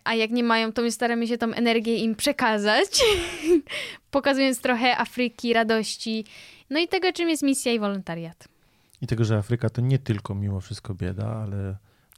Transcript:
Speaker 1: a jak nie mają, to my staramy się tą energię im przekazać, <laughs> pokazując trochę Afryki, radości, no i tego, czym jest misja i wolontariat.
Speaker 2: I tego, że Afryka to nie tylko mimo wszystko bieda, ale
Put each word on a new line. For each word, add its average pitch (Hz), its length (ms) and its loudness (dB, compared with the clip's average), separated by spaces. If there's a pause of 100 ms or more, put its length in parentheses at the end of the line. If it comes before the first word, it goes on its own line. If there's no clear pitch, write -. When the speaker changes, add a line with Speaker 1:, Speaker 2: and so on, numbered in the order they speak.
Speaker 1:
a 226 100 0
jak 220 160 0
nie 240 140 0
mają, 226 280 2
to 240 100 -2
my 233 100 0
staramy 233 340 0
się 233 120 -2
tą 226 140 -2
energię 226 440 2
im 226 200 0
przekazać, 233 840 2 (500)
<laughs> - 580 -2
pokazując 269 500 2
trochę 247 380 2
Afryki, 240 540 -2
radości, 220 720 0 (460)
no 294 100 0
i 339 80 0
tego, 370 240 0
czym 339 160 -2
jest 320 140 0
misja 269 300 0
i 233 60 0
wolontariat. 175 680 -6 (520)
Speaker 2:
I 123 60 -6
tego, 113 180 0
że 110 120 4
Afryka 110 340 0
to - 100 -2
nie 131 180 2
tylko 104 360 -4
mimo 98 260 -2
wszystko - 340 -10
bieda, 92 320 -4
ale 101 500 -6 (420)